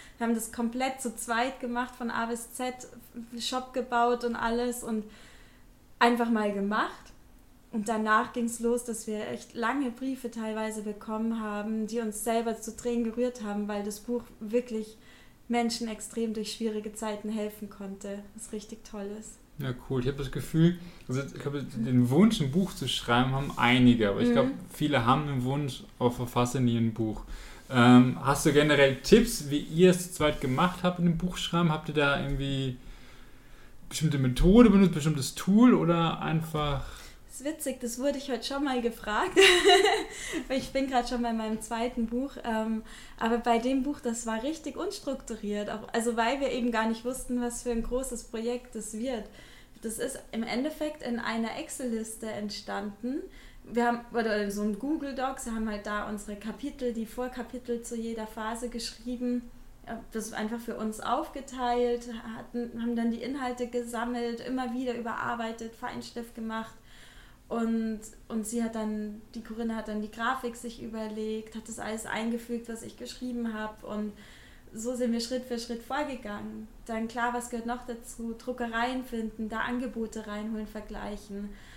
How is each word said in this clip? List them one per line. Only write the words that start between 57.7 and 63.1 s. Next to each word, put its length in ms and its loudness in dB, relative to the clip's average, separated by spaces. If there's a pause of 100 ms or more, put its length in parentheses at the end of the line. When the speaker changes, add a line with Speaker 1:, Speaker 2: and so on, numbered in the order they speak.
Speaker 1:
zu 140 -8
jeder 300 -4
Phase 420 -6
geschrieben, 720 -4 (440)
äh, 80 -8 (180)
das 200 -6
einfach 260 -4
für 180 -8
uns 240 -4
aufgeteilt, 1080 -2 (280)
hatten, 460 -8
haben 140 0
dann 140 2